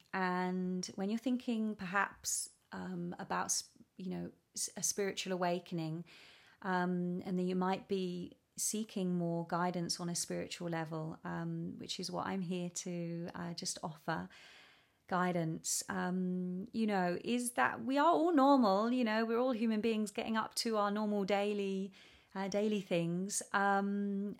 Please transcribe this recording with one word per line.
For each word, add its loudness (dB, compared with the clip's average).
and 0
when -2
you're 0
thinking 0
perhaps, -2
um, -6
about, -2
s-, -2
you -8
know, -4
s-, -6
a -6
spiritual -2
awakening, -2
um, 0
and 0
then 2
you 0
might 2
be -4
seeking 0
more 0
guidance -2
on -4
a -4
spiritual -6
level, -4
um, -4
which -8
is -6
what -4
I'm -2
here -4
to, -6
uh, -8
just -8
offer -4
guidance. 0
Um, -2
you 2
know, 2
is 0
that 2
we 2
are 6
all 6
normal, 8
you 2
know, 2
we're 2
all 2
human 2
beings 2
getting -2
up -2
to 0
our 4
normal 0
daily, 0
uh, -4
daily 0
things, -2
um, 2